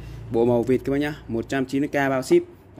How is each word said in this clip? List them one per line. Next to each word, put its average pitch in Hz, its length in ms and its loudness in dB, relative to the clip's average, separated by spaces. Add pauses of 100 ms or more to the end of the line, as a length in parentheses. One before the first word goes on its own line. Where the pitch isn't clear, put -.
(320)
Bộ 117 120 4
màu 120 180 4
vịt 127 220 2
các 135 80 -2
bác 139 60 0
nhá, 147 160 -2 (140)
một 113 200 -4
trăm 135 180 -2
chín 139 140 -2
mươi 147 80 -2
k 147 60 -8
bao 135 280 0
ship. 175 200 4 (380)